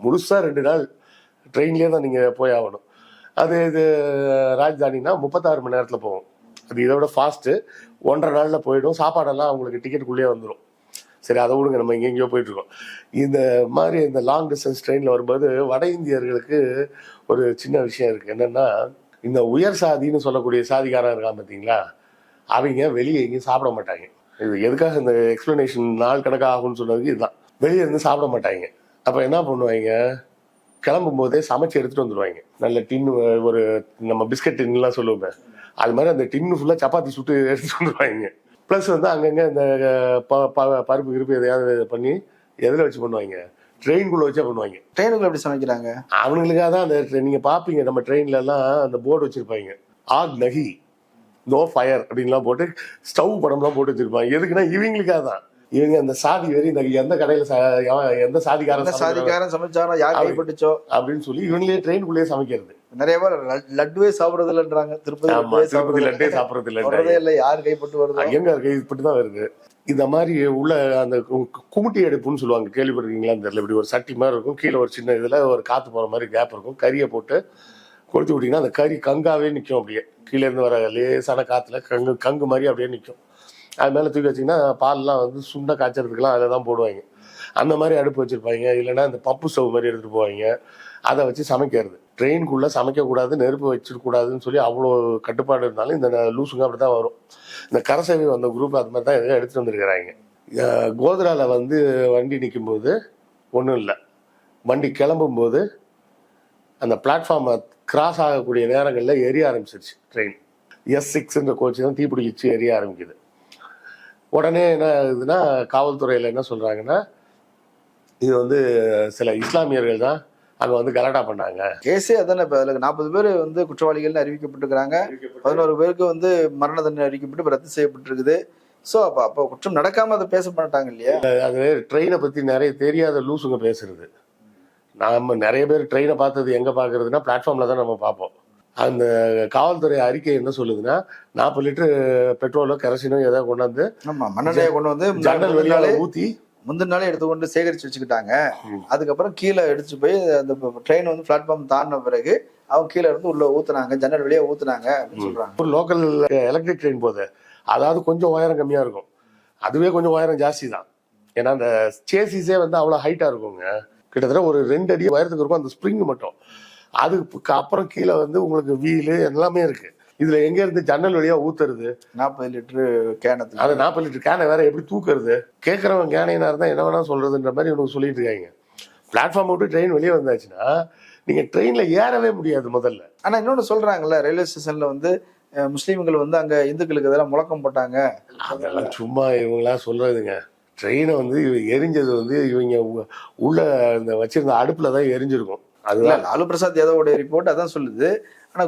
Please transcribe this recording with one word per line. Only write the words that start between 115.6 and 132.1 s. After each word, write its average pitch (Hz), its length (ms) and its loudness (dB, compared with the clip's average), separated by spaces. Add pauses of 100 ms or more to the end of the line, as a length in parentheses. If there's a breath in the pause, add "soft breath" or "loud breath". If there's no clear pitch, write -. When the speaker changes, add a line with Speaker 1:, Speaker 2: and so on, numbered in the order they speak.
Speaker 1:
காவல்துறையில 135 600 0
என்ன 131 160 -4
சொல்றாங்கன்னா, 110 480 -2 (1200 soft breath)
இது 131 160 2
வந்து 123 220 2 (520)
சில 113 240 -2
இஸ்லாமியர்கள் 120 640 0
தான் 139 200 0 (420 soft breath)
அங்க 123 140 2
வந்து 120 180 0
கலாட்டா 127 300 2
பண்ணாங்க. 95 400 -6 (180)
Speaker 2:
கேஸே 190 320 0
அதானே. 180 300 2
இப்ப 143 140 0
அதுல 135 220 0
நாற்பது 151 320 -2
பேர் 196 280 2
வந்து 160 280 -2
குற்றவாளிகள்னு 156 560 0
அறிவிக்கப்பட்டிருக்கிறாங்க. 139 760 -2 (460)
பதினோரு 156 340 2
பேருக்கு 175 280 2
வந்து 170 460 2
மரண 147 320 -2
தண்டனை 147 240 0
அறிவிக்கப்பட்டு 139 480 -2
ரத்து 156 160 -6
செய்யப்பட்டிருக்குது. 131 640 0 (500 soft breath)
So, 220 160 2
அப்ப, 160 200 2
அப்ப 135 260 0
குற்றம் 185 280 -6
நடக்காம 214 380 2
அதை 190 120 -2
பேச 185 240 0
மாட்டாங்க 156 360 -2
இல்லையா? 120 280 -2 (280)
Speaker 1:
அது 131 460 0
ட்ரெயினை 160 300 2